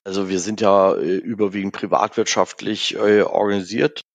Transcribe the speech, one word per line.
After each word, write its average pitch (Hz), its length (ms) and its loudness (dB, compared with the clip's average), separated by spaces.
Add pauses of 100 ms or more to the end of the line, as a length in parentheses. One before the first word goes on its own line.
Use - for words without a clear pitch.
Also 95 280 -4
wir 95 100 0
sind 101 200 -6
ja, 98 340 4
äh, 80 220 -2
überwiegend 101 580 -4
privatwirtschaftlich, - 1200 -2
äh, 104 240 4
organisiert, 101 800 0 (140)